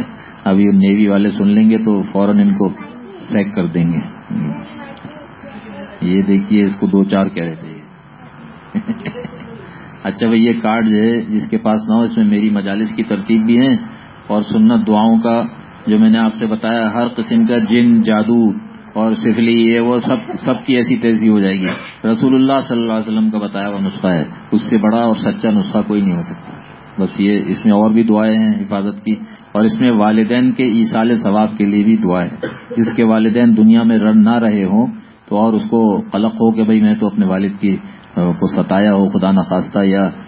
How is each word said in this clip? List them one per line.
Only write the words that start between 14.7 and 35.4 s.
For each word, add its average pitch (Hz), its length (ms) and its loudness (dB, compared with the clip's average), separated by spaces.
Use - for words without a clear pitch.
دعاؤں 110 320 4
کا 117 240 0
جو 107 120 4
میں 110 100 6
نے 110 80 4
آپ 113 160 0
سے 113 120 -6
بتایا، 110 480 -2
ہر 120 140 -2
قسم 117 380 0
کا 120 120 2
جن، 117 440 4
جادو 107 500 2
اور 110 180 0
سفلی، 113 380 0
یہ 117 280 4
وہ 120 180 2
سب، 123 180 -2
سب 127 80 0
کی 135 80 0
ایسی 123 220 0
تیزی 113 340 2
ہو 107 100 4
جائے 98 160 0
گی۔ 92 520 -8
رسول 127 280 2
اللہ 131 180 2
صلی 120 140 -2
اللہ 113 120 -2
علیہ 110 80 -2
وسلم 110 280 0
کا 107 80 -2
بتایا 101 320 -4
ہوا 101 120 -6
نسخہ 95 260 -4
ہے، 85 160 0
اس 107 100 0
سے - 160 0
بڑا 107 200 0
اور 117 180 0
سچا 110 360 -2
نسخہ 104 260 -2
کوئی 104 140 0
نہیں 95 140 0
ہو 85 60 -4
سکتا۔ - 300 -14
بس 95 160 -4
یہ، 101 280 2
اس - 180 -4
میں 110 80 4
اور 107 180 2
بھی 113 120 4
دعائیں 110 340 2
ہیں 107 240 0
حفاظت 98 440 -6
کی، 107 100 -2
اور 104 120 0
اس 110 160 0
میں 123 120 2
والدین 110 600 2
کے 127 120 -2
ایصال 113 560 0
ثواب 107 380 0
کے 104 80 0
لیے 101 180 2
بھی 110 140 4
دعا 90 260 0
ہے۔ 82 60 -6
جس 113 180 2
کے 120 80 2
والدین 113 540 4
دنیا 110 260 6
میں 113 140 2
رہ، 107 160 2
نہ 107 160 6
رہے 110 340 2
ہوں 107 240 0
تو 101 80 -2
اور 113 160 2